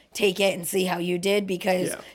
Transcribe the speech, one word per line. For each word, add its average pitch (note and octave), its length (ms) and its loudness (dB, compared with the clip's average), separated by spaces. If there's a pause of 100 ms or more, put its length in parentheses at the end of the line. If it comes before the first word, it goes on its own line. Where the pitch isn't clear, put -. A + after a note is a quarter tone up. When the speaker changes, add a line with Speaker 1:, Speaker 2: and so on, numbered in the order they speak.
(140)
Speaker 1:
take G3 280 2
it G3 160 4
and E3+ 80 -6
see F#3 200 0
how F3 140 -2
you F3 180 0
did," G3 280 2
because F#3 440 0
Speaker 2:
Yeah. - 60 -6 (200)